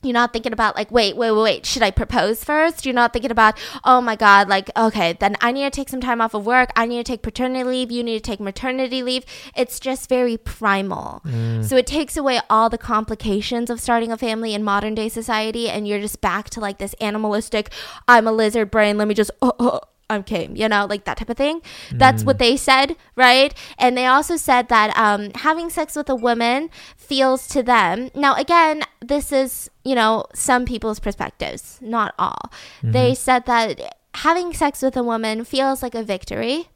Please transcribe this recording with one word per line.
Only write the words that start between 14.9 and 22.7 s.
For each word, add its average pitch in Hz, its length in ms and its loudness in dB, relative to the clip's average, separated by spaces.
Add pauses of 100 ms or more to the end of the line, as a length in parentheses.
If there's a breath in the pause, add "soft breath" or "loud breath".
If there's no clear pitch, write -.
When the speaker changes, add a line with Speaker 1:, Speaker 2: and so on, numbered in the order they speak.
Speaker 1:
day 220 160 -4
society. 226 580 -4
And 208 180 -4
you're 202 140 -2
just 208 220 -8
back 196 280 -2
to, 233 100 -10
like, 202 180 -6
this 196 160 -10
animalistic, 214 760 -4 (380 loud breath)
"I'm 233 180 8
a 226 60 0
lizard 220 380 0
brain. 208 260 2
Let 208 120 0
me 214 60 0
just, 208 180 0 (100)
uh, 247 160 4
uh, 247 220 0 (300)
I'm 208 140 -4
came," - 320 -6
you 220 120 0
know, 202 200 2
like, 202 160 -6
that 156 140 -4
type - 120 -8
of 233 80 -6
thing. 302 240 -2 (280 loud breath)
That's 247 320 6
what 254 140 2
Speaker 2:
Mm. - 40 -2
Speaker 1:
they 247 160 4
said, 277 400 2 (200 soft breath)